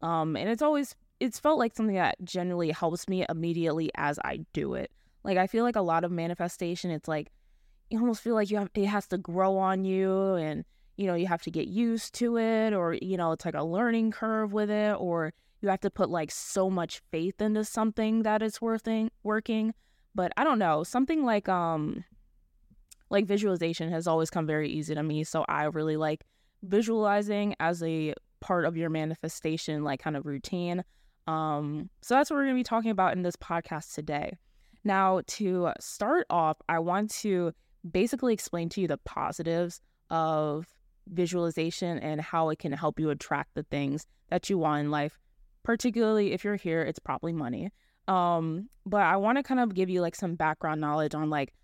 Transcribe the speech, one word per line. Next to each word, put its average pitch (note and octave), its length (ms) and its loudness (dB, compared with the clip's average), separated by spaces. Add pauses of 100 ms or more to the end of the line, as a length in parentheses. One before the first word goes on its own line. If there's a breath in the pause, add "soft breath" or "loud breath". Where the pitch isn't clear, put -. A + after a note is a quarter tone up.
Um, D#3+ 360 0
and C3+ 120 -2
it's A3+ 140 0
always, D4 340 0 (240)
it's B3 180 -2
felt D4+ 200 2
like A#3 180 0
something A3 200 0
that E3 280 2
generally F3 460 -2
helps E3 380 -2
me F#3 200 0
immediately E3 680 0
as D3 300 -2
I - 300 -6
do D3 180 -2
it. - 180 -6 (320)
Like, G3 140 0
I F#3 100 4
feel A3+ 180 0
like A#3+ 120 2
a G#3 60 2
lot E3+ 200 2
of F3 80 -2
manifestation, F3 800 -4
it's D#3 180 -6
like, D#3 220 -4 (600)
you A3+ 80 -2
almost A#3 220 0
feel A#3 140 0
like G#3 160 2
you G#3 80 0
have, G3+ 160 -2
it G#3 100 2
has G3+ 220 0
to F3+ 100 -2
grow F#3+ 400 2
on F#3+ 260 2
you F#3+ 520 2
and, D#3 280 -2 (360)
you G3+ 80 -2
know, F3+ 80 0
you E3+ 120 0
have F3 140 0
to - 100 -8
get E3 180 -2
used A3+ 480 -2
to A#3 200 0
it, A3 380 2
or, E3+ 260 0
you F#3+ 160 -2
know, E3 160 0
it's D#3+ 140 -6
like D#3+ 80 -4
a D3+ 100 -2
learning A3+ 460 2
curve A3 420 -2
with G#3 180 0
it, G#3+ 300 2
or E3 320 -2 (300)
you G3 80 0
have F#3+ 100 0
to G3 80 -2
put, - 220 0
like, D#3+ 200 -2
so - 380 0
much F3 320 -2 (100)
faith E3+ 300 -4
into G#3+ 240 0
something A3 600 0
that G#3+ 180 2
it's A3 180 -4
worth A3+ 260 -2
in, A3 240 0 (120)
working. A3 500 0 (420)
But F3+ 220 0
I B3 80 4
don't C#4+ 140 6
know, E3 260 4
something C4+ 400 4
like, G#3+ 240 4
um, E3 560 2 (1040)
like, G3+ 160 4
visualization F3 640 0
has E3+ 160 -2
always D#3+ 220 4
come D#3+ 180 0
very D3+ 220 0
easy D#3 260 -4
to D3+ 80 -2
me. D3+ 220 -2
So D#3+ 240 -2
I D3 160 0
really D#3 320 -2
like D#3 300 -2 (380)
visualizing G#3 920 2
as E3+ 240 0
a D#3+ 300 -2 (280)
part F3 260 0
of E3 100 0
your E3 140 -2
manifestation, D#3+ 920 -4
like, C#3+ 180 -2
kind D#3 140 -4
of C#3 120 -6
routine. F3 580 -4 (420)
Um, D3+ 640 -2 (140)
so A#3+ 140 2
that's C#4+ 120 6
what D#4 80 -2
we're C#4 80 2
gonna C4+ 100 0
be B3+ 100 0
talking A3+ 260 0
about F#3+ 240 2
in F3+ 80 -2
this F3 140 -2
podcast - 580 -8
today. D3+ 420 -6 (480 soft breath)
Now, F#3+ 420 4
to F3+ 440 0 (100)
start C#4+ 480 0
off, D#3+ 300 2 (100)
I E3 120 2
want F#3 300 0 (120)
to F3 320 0 (380)
basically A#3 420 2
explain E3+ 340 -4
to G3+ 120 -4
you F3+ 80 2
the C#3+ 100 0
positives E3 840 -4 (300)
of D#3 560 0 (400)
visualization E3+ 920 -2
and D3+ 200 -4
how D#3+ 280 0
it D#3 100 -2
can D3 140 -4
help D3 260 -2
you D#3 100 0
attract C#3+ 460 -4
the D3+ 80 -4
things C#3+ 420 -4 (260)
that F3 200 -2
you G3 80 2
want D3+ 220 2
in D3 100 -2
life. D3 260 -2 (460)
Particularly A3 680 2
if F#3 100 -4
you're G#3 140 0
here, E3 260 0
it's D#3 160 -4
probably D#3+ 340 -6
money. D#3 380 -4 (380)
Um, F3 600 0 (160)
but G3+ 180 2
I F3 140 6
wanna A#3 280 2
kind C4 160 2
of A3+ 140 0
give F#3 140 0
you, F3+ 120 0
like, E3+ 160 0
some F3 180 -2
background D#3 460 0
knowledge D3+ 340 0
on, D3+ 160 -2
like, C#3+ 340 -2